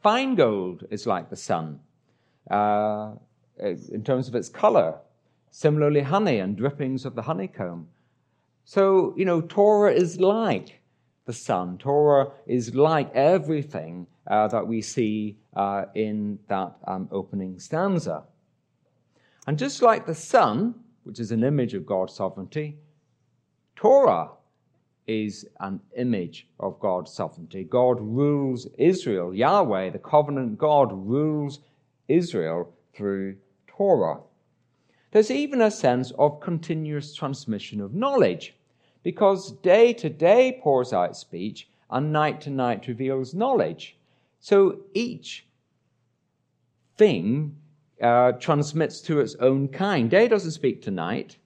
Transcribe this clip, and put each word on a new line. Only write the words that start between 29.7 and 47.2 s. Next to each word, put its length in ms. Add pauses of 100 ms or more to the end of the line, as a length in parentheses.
the 80
covenant 580
God, 340
rules 680 (480)
Israel 680 (200)
through 420 (320)
Torah. 540 (880)
There's 180
even 320
a 100
sense 400
of 280
continuous 760
transmission 680
of 120
knowledge, 640 (480)
because 480
day 420
to 160
day 540
pours 280
out 240
speech 540 (220)
and 200
night 300
to 80
night 380
reveals 480
knowledge. 600 (440)
So 400 (160)
each 500 (1500)
thing, 600 (440)